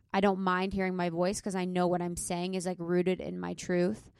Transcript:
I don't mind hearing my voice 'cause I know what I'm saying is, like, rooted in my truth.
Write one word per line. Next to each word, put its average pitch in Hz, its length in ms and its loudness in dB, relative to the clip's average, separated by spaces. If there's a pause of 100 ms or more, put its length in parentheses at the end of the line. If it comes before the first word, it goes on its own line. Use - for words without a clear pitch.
(140)
I 196 80 4
don't 190 180 4
mind 190 320 0
hearing 190 240 0
my 175 140 0
voice 180 320 0
'cause 190 140 -4
I 180 100 0
know 180 220 2
what 175 140 2
I'm 175 140 -4
saying 180 380 -4
is, 185 120 -2
like, 180 140 -4
rooted 180 400 2
in 175 180 -6
my 180 160 -6
truth. 180 560 0 (100)